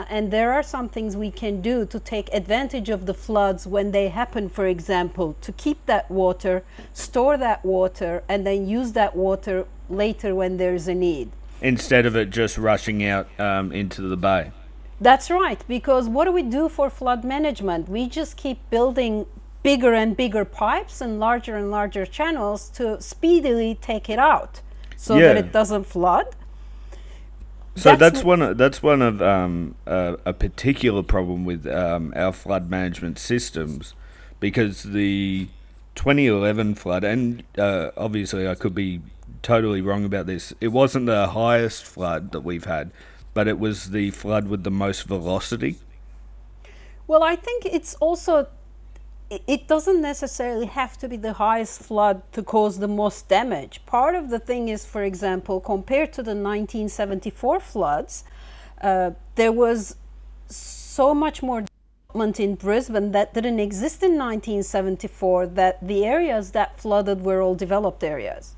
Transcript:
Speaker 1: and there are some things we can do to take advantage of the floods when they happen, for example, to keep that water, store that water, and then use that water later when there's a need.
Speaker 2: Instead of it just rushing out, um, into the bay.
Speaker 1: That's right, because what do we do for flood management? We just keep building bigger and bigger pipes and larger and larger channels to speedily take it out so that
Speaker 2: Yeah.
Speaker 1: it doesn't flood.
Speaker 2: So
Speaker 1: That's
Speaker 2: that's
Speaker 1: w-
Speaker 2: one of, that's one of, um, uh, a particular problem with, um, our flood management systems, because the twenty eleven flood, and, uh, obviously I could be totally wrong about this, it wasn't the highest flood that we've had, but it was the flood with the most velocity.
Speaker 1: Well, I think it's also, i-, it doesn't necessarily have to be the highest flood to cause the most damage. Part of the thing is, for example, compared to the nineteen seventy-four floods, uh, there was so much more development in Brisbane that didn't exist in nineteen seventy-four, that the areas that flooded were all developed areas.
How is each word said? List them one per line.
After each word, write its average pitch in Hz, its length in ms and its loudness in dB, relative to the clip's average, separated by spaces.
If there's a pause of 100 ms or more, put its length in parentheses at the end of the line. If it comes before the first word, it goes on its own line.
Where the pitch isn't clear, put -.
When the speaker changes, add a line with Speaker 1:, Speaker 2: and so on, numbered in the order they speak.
Speaker 1:
and 214 220 -2
there 226 240 2
are 294 80 2
some 254 260 -6
things 220 280 -6
we 208 140 -4
can 202 300 -6
do 226 240 0
to 220 160 -8
take - 320 -8
advantage 226 560 -2
of 202 160 -4
the 185 100 -4
floods 202 520 0
when 202 260 -2
they 196 160 2
happen, 214 400 -4
for 190 180 -2
example, 180 760 -2
to - 100 -12
keep - 320 -4
that 220 260 2
water, 185 540 0 (300)
store 262 420 2
that 240 280 0
water, 185 640 0
and 196 180 0
then 196 200 0
use 226 260 -2
that 214 220 2
water 190 520 0 (240)
later 208 440 -2
when 185 220 0
there's 180 320 0
a 180 60 0
need. 170 360 0 (300)
Speaker 2:
Instead 123 460 4
of 113 100 2
it 107 140 2
just 110 280 0
rushing 107 460 2
out, 98 240 2 (100)
um, 98 320 0
into 95 320 -4
the 92 140 -2
bay. 90 340 2 (500)
Speaker 1:
That's 254 300 6
right, 339 380 0
because 254 400 0
what 262 160 2
do 359 80 2
we 349 100 2
do 269 260 0
for 285 220 -2
flood 247 320 -2
management? 226 680 -2
We 233 200 -4
just 311 280 -6
keep 269 220 -6 (120)
building 233 560 0 (360)
bigger 254 320 6
and 220 220 2
bigger 214 280 0
pipes 247 560 -2
and 220 200 -4
larger 226 360 0
and 202 140 -4
larger 208 340 -2
channels 214 680 -2
to 220 300 -4
speedily 247 800 2
take 220 300 -6
it 220 80 -2
out - 420 4 (360)
so - 180 0
that 165 220 10
Speaker 2:
Yeah. 214 60 4
Speaker 1:
it - 100 -6
doesn't 208 320 2
flood. 180 420 2 (1500)
Speaker 2:
So 156 140 10
Speaker 1:
That's 147 100 10
Speaker 2:
that's 165 200 8
Speaker 1:
w- 175 80 0
Speaker 2:
one 175 140 6
of, 113 160 0
that's 135 240 4
one 147 180 6
of, 110 220 4
um, 90 540 2 (100)
uh, 87 300 0 (100)
a 90 60 -2
particular 110 680 0
problem 90 420 0
with, 87 240 -4
um, 82 480 -2
our 92 160 0
flood 92 360 -4
management 90 520 -4
systems, 80 760 -6 (460)
because 104 420 0
the 98 640 0 (480)
twenty 143 320 2
eleven 104 480 2
flood, 92 300 -2
and, 120 400 -2 (120)
uh, 95 400 0
obviously 101 520 -2
I 90 80 -2
could 98 180 -2
be 92 260 -4 (420)
totally 110 380 2
wrong 101 240 0
about 98 220 -2
this, 90 340 -6
it 113 80 0
wasn't 127 380 2
the 104 220 2
highest 113 560 2
flood 85 480 -6
that 80 100 -6
we've 82 240 -6
had, 80 240 -4 (420)
but 107 160 2
it 98 100 0
was 98 320 -4
the 101 200 0
flood 101 380 -2
with 98 160 -4
the 98 60 -4
most 98 340 -2
velocity. 101 760 -4 (1300)
Speaker 1:
Well, 311 160 8
I 330 140 2
think 480 280 -6
it's - 300 -4
also, 320 520 2 (840)
i-, 196 160 -10
it 285 180 0
doesn't 320 340 2
necessarily 247 640 -4
have 254 320 -6
to 262 100 -8
be 240 80 -10
the 220 160 -6
highest 220 500 0
flood 208 400 2 (120)
to 220 100 -6
cause 214 340 2
the 202 80 -2
most 208 420 -2
damage. 190 560 0
Part 269 300 4
of 311 160 -4
the 233 80 -2
thing 240 300 -4
is, 214 180 -6
for 208 160 -6
example, 190 560 -2
compared 262 540 0
to 262 100 -8
the 220 140 -4
nineteen 208 520 -4
seventy-four 202 720 -2
floods, 156 640 -4 (580)
uh, 185 300 2 (240)
there 226 160 4
was 233 460 2 (500)
so - 680 0
much 294 280 0
more 247 220 -4
development - 720 -6
in 202 160 0
Brisbane 208 560 0
that 202 240 2
didn't 233 240 0
exist 208 460 -2
in 359 120 4
nineteen 226 460 -2
seventy-four, 185 840 0
that 185 360 2
the 202 200 0
areas 247 480 0
that - 260 -2
flooded 202 460 0
were 190 180 2
all 185 140 2
developed 196 480 -2
areas. 131 540 -6